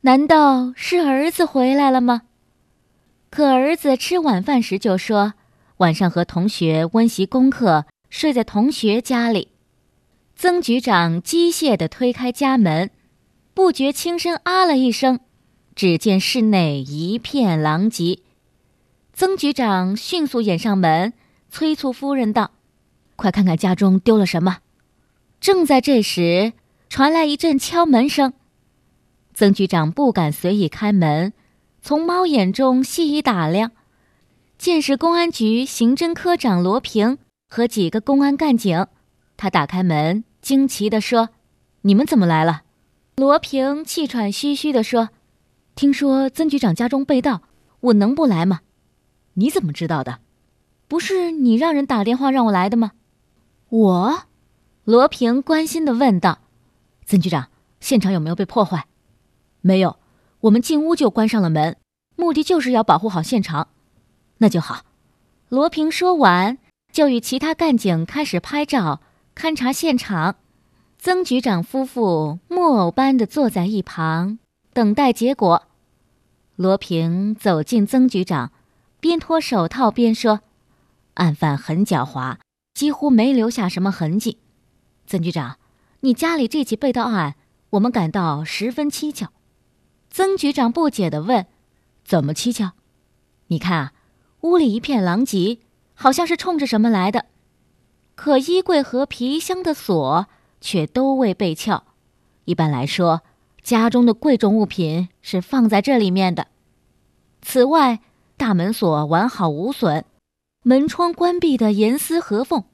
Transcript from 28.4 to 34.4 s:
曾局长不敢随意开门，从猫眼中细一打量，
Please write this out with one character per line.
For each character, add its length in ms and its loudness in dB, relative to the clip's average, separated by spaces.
曾 180 4
局 140 0
长 240 0
不 220 2
敢 180 0
随 240 -2
意 140 0
开 240 -2
门， 400 2
从 240 -2
猫 200 0
眼 260 2
中 300 2
细 300 -2
一 80 -2
打 280 0
量， 240 -2